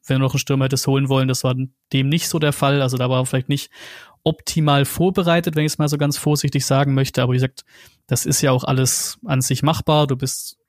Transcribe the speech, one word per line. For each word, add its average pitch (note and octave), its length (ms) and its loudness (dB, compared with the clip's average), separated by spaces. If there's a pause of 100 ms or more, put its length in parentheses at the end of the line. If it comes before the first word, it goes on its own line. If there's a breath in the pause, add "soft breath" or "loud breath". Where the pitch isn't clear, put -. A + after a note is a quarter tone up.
wenn C3 120 0
du C3+ 40 2
noch C3 100 0
einen C#3 60 -2
Stürmer C3+ 260 0
hättest C3+ 220 0
holen C#3 220 2
wollen. C3 180 2
Das C3 160 -2
war B2+ 100 0 (400)
dem C3+ 160 2
nicht E3 200 0
so E3+ 100 -2
der D3 140 2
Fall. C#3+ 280 2
Also B2+ 140 0
da B2+ 140 0
war B2+ 120 2
er B2+ 40 -2
vielleicht C3 240 -2
nicht C#3+ 200 -4 (540 loud breath)
optimal D3 600 0
vorbereitet, E3+ 720 0
wenn D3+ 80 2
ich D3+ 80 -2
es - 60 -6
mal D3+ 100 2
so D3 80 0
ganz C#3+ 200 -2
vorsichtig D3 480 0
sagen C#3 280 2
möchte. C3+ 280 0
Aber B2 120 2
wie B2+ 40 2
gesagt, B2+ 280 -4 (420 loud breath)
das - 180 -2
ist - 160 0
ja C#3 100 2
auch B2+ 120 0
alles - 640 -2
an C3+ 160 -2
sich B2+ 220 -2
machbar. D3+ 440 2
Du C3+ 80 -2
bist - 420 -8 (120)